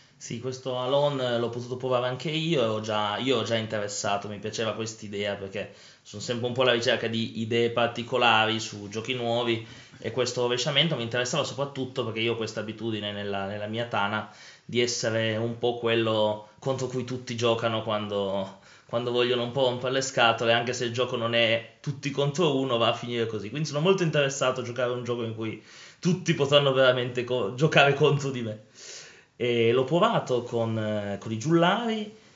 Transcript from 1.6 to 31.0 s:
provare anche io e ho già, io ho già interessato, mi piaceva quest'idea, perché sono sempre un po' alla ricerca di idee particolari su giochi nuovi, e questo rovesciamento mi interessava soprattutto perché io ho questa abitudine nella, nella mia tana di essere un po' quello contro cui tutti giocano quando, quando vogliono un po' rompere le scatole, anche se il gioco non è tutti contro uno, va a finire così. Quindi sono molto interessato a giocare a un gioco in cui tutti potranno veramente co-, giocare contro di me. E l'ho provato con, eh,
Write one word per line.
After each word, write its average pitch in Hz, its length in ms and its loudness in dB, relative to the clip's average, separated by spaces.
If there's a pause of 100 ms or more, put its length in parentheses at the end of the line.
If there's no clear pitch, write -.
provare 127 320 0
anche 127 200 -4
io 160 320 0
e 117 40 4
ho 107 160 0
già, 107 380 0
io 123 180 2
ho 110 60 0
già 113 120 0
interessato, 107 720 -2
mi 104 100 -10
piaceva 107 360 -4
quest'idea, 104 640 -6
perché 95 380 -8 (280)
sono 104 200 -14
sempre 120 260 -4
un 120 60 -4
po' 127 100 2
alla 123 100 6
ricerca 117 340 2
di 113 320 -2
idee 117 300 2
particolari 117 920 2
su 104 300 -10
giochi 110 240 -6
nuovi, 117 520 0 (320)
e - 140 -8
questo 123 300 -2
rovesciamento 139 560 0
mi 117 60 -4
interessava 123 420 -2
soprattutto 131 580 -4
perché 113 160 -4
io 113 140 0
ho - 20 -2
questa 110 240 -6
abitudine 107 540 -6
nella, 101 320 -4
nella 104 220 -6
mia 117 180 -4
tana 104 440 -2 (360)
di 120 160 0
essere 113 560 0
un 117 200 -2
po' 120 200 0
quello 110 720 2 (100)
contro 131 280 -2
cui 127 180 -4
tutti 123 320 -6
giocano 113 460 2
quando, 101 760 -2 (280)
quando 120 240 -2
vogliono 123 320 2
un 120 80 -4
po' 131 160 2
rompere 123 260 -2
le 131 80 2
scatole, 117 500 4
anche 120 220 2
se 123 100 -4
il 117 80 -2
gioco 120 240 0
non 117 180 -2
è 113 460 2
tutti 147 320 -6
contro 143 480 2
uno, 131 160 2
va 113 140 4
a 117 40 2
finire 120 320 -2
così. 107 240 -6
Quindi 147 200 -4
sono 143 100 -2
molto 185 240 4
interessato 139 560 2
a 120 60 -4
giocare 123 260 -2
a 123 40 -2
un 123 100 -6
gioco 120 180 -2
in 110 100 -4
cui 110 300 -6 (340)
tutti - 360 0
potranno 143 400 4
veramente 127 500 2
co-, 123 300 -2
giocare 143 400 4
contro 139 380 2
di 123 100 -6
me. 107 220 -8 (800)
E 117 300 4
l'ho 131 140 4
provato 156 580 2
con, 113 340 0
eh, 104 400 -2